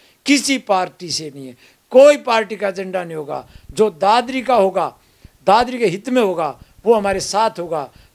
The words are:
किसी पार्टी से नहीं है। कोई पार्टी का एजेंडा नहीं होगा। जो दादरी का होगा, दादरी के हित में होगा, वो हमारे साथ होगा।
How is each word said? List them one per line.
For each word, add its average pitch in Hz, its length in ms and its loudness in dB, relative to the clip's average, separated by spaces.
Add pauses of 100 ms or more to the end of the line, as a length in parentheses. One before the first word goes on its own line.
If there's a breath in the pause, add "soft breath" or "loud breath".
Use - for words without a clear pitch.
(260 soft breath)
किसी 269 320 0
पार्टी 185 520 -4
से 147 240 -8
नहीं 139 120 -16
है। 123 100 -18 (360 soft breath)
कोई 277 260 8
पार्टी 220 380 -2
का 196 120 -4
एजेंडा 185 360 -8
नहीं 165 120 -12
होगा। 139 300 -10 (260 soft breath)
जो 208 200 2
दादरी 233 500 0
का 254 140 0
होगा, 190 300 2 (600 soft breath)
दादरी 240 320 2
के 233 100 0
हित 196 200 -8
में 254 140 2
होगा, 170 260 -2 (360 soft breath)
वो 226 100 6
हमारे 196 280 0
साथ 214 360 -2
होगा। 156 300 -6 (260 soft breath)